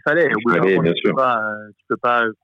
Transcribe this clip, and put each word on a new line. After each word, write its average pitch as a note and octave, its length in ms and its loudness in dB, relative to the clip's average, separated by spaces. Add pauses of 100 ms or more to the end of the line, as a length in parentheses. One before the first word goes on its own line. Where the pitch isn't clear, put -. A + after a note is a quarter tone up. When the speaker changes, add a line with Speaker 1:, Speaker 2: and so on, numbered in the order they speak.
Speaker 1:
fallait. D3+ 220 2
Au A2 160 -2
bout A#2 60 0
Speaker 2:
Il - 20 2
Speaker 1:
d'un E2+ 80 2
Speaker 2:
fallait, F#2+ 160 2
Speaker 1:
moment, E2 60 0
Speaker 2:
bien E2 120 2
Speaker 1:
tu - 80 -2
peux - 60 0
Speaker 2:
sûr. - 80 -2
Speaker 1:
pas, B2+ 200 0
euh, G#2+ 320 -8 (100)
tu - 100 -20
peux A2+ 80 -2
pas A#2+ 280 0 (200)